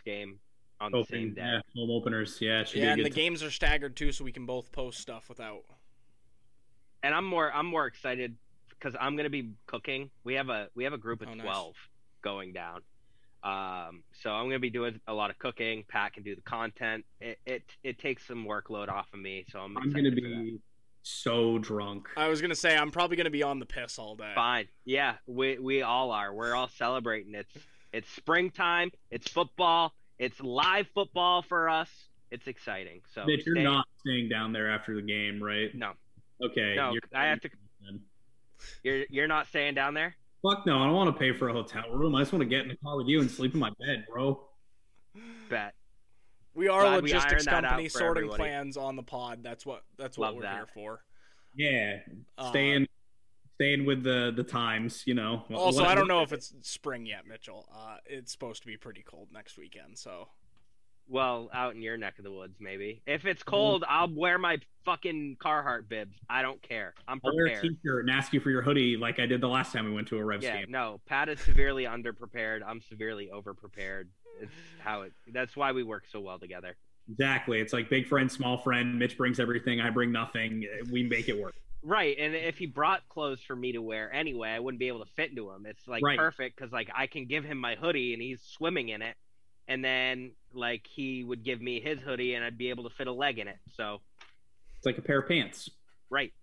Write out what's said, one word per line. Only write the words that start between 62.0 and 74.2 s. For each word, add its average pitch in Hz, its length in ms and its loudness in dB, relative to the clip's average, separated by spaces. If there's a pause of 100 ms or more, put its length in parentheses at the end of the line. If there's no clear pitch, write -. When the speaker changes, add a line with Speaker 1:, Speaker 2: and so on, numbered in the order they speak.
Speaker 1:
of 104 80 -18
the 98 60 -12
woods, 95 280 -14
maybe. 101 460 -8
If 147 200 -2
it's 185 200 -2
Speaker 2:
Well - 60 -4
Speaker 1:
cold, 202 360 4
I'll 165 260 4
wear 175 260 4
my 170 180 2 (260)
fucking 156 560 -2
Carhartt 139 480 0
bibs. 104 300 -6 (100)
I 127 140 2
don't 131 220 -2
care. 104 320 -6 (120)
I'm 127 160 -6
Speaker 2:
I'll 139 120 2
wear 165 100 6
a 160 60 6
Speaker 1:
prepared. 160 300 0
Speaker 2:
t-shirt 127 260 0
and - 60 4
ask 135 200 2
you 139 60 6
for 139 100 0
your 127 140 2
hoodie 127 340 4
like 117 220 -2
I 123 80 4
did 123 140 2
the 127 60 2
last 127 240 2
time 113 140 0
we 107 80 -2
went 107 160 -2
to 113 80 -2
a 107 80 0
Revs 104 180 -2
Speaker 1:
Yeah, 113 140 -2
Speaker 2:
game. 101 140 -6
Speaker 1:
no, 117 340 -4
Pat 143 240 0
is 147 100 -6
severely 135 440 10
underprepared. 113 800 -4
I'm 113 160 -10
severely 107 500 -8
overprepared. 98 760 -10 (340)